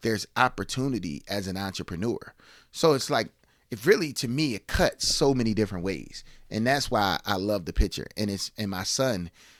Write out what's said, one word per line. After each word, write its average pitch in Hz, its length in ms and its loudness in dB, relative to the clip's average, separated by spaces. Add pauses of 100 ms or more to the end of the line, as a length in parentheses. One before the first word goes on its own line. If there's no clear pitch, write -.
there's 110 260 -2 (100)
opportunity 120 880 -2
as 98 200 -4
an 92 100 -6
entrepreneur. 95 760 -6 (380)
So 160 220 4
it's 135 160 0
like, 123 200 0 (420)
it 113 140 -10
really, 160 280 4
to - 140 -4
me, 131 280 0
it - 120 -10
cuts - 400 0
so 139 260 4
many 113 200 2
different 98 300 0
ways. 87 400 -6 (260)
And 107 160 -2
that's 135 240 0
why 98 360 2
I 104 100 0
love 98 300 0
the 87 80 -6
picture. - 420 2
And 104 140 -2
it's, 98 280 -4
and 107 140 -2
my 92 120 -4
son, 98 480 0 (280)